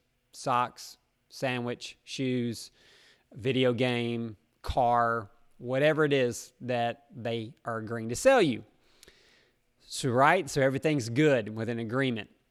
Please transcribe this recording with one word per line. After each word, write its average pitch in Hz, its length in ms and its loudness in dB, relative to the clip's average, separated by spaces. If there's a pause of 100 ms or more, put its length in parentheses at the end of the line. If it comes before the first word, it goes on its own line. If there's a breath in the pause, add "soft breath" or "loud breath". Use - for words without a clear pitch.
(320)
socks, - 680 -4 (320)
sandwich, 123 760 -6
shoes, 123 680 -4 (640 soft breath)
video 123 400 0
game, 117 640 -2 (240)
car, 117 680 0 (280)
whatever 143 480 2
it 143 80 2
is 123 480 0
that 120 440 -2 (100)
they 113 380 -6 (120)
are 113 120 -4
agreeing 110 320 -6
to 120 60 -4
sell 262 260 6
you. 139 220 0 (1160 soft breath)
So, - 320 -6
right? 147 380 4
So 147 120 0
everything's 135 480 0
good 127 400 2
with 110 200 -6
an 117 100 -4
agreement. 117 500 -2 (220)